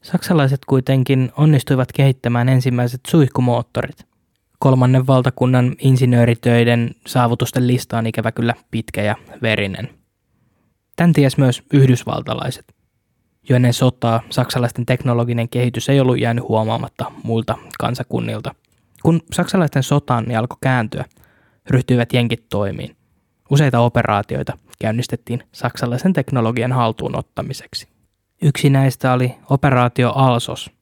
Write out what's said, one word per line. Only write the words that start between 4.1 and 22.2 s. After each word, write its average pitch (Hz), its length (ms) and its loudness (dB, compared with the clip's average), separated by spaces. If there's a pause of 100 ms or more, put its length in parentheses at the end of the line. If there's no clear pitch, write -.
Kolmannen 131 480 4
valtakunnan 127 720 2
insinööritöiden 120 1120 2 (160)
saavutusten 120 600 0
lista 123 300 -2
on 113 100 -2
ikävä 113 240 -4
kyllä 117 220 -2 (180)
pitkä 113 300 -6
ja 104 140 -2 (260)
verinen. 101 480 -4 (1040)
Tän 170 180 4
ties 139 240 2
myös 131 260 2 (100)
yhdysvaltalaiset. 127 1000 0 (760)
Jo 127 60 4
ennen 123 180 4
sotaa 117 560 0
saksalaisten 123 560 -4
teknologinen 120 640 -2
kehitys 120 400 -4
ei 139 100 4
ollut 127 200 2
jäänyt 117 280 -2
huomaamatta 110 640 -4 (120)
muilta 113 340 -4 (220)
kansakunnilta. 117 760 -6 (480)
Kun 165 180 2 (100)
saksalaisten 170 520 -2
sotaanni 120 520 -2
alkoi 113 260 -4
kääntyä, 127 440 -2 (640)
ryhtyivät 123 440 0
jenkit 120 360 -2